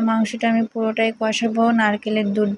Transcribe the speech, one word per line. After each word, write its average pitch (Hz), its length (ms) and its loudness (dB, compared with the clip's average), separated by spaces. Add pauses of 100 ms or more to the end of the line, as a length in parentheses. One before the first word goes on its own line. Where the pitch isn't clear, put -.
মাংসটা 226 460 0
আমি 226 180 2
পুরোটাই 226 460 -2
কষাবো 226 600 0
নারকেলের 214 600 0
দুধ 208 260 0